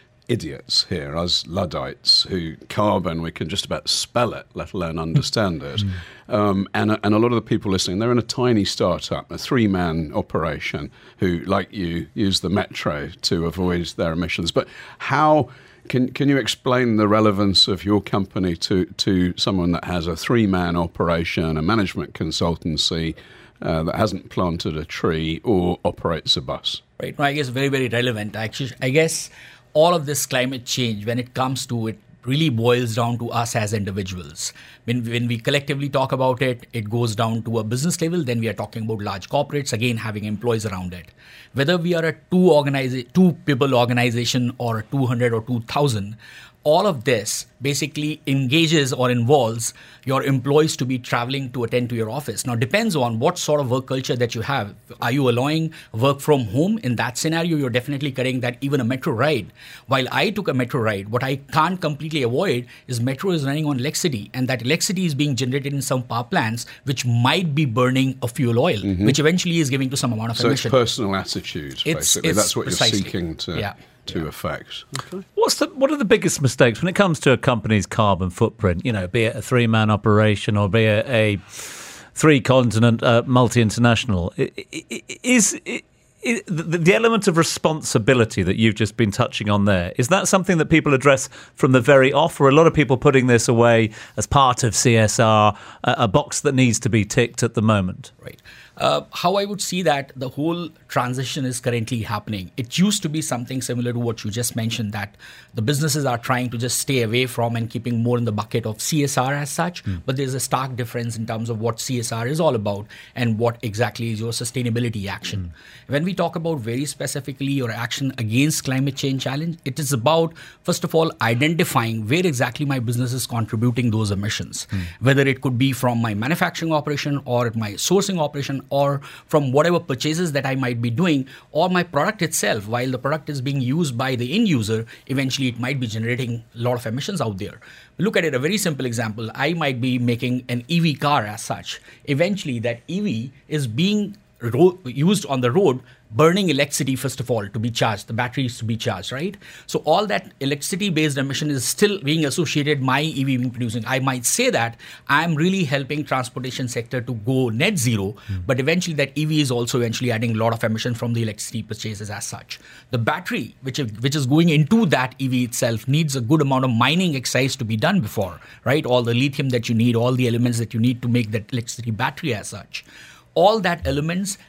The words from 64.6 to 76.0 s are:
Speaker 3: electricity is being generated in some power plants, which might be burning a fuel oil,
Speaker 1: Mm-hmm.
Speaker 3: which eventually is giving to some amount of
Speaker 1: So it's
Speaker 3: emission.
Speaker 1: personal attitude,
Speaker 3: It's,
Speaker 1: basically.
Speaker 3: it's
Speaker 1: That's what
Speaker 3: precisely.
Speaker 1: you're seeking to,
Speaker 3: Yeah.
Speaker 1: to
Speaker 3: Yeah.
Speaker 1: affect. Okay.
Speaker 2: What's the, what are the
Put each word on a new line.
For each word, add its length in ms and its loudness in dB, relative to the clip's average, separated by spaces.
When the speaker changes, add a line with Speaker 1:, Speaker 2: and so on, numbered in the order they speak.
Speaker 3:
electricity 440 0
is 80 0
being 220 0
generated 360 -2
in 100 -2
some 200 0
power 220 -4
plants, 420 -2
which 240 -4
might 480 2
be 100 2
burning 580 2
a 60 -4
fuel 300 0
oil, 200 2
Speaker 1:
Mm-hmm. 280 0
Speaker 3:
which 140 4
eventually 400 2
is 100 2
giving 200 0
to 60 -4
some 160 0
amount 200 -4
of 40 -4
Speaker 1:
So 140 2
it's 140 0
Speaker 3:
emission. 80 0
Speaker 1:
personal 420 2
attitude, 600 -6
Speaker 3:
It's, 300 0
Speaker 1:
basically. 160 0
Speaker 3:
it's 80 2
Speaker 1:
That's 180 2
what 100 -2
Speaker 3:
precisely. 320 0
Speaker 1:
you're 60 0
seeking 320 -6
to, 220 -6
Speaker 3:
Yeah. 160 -6
Speaker 1:
to 140 -6
Speaker 3:
Yeah. 80 -4
Speaker 1:
affect. 560 -8
Okay. 240 -12
Speaker 2:
What's 220 2
the, 120 0
what 220 0
are 60 0
the 80 -2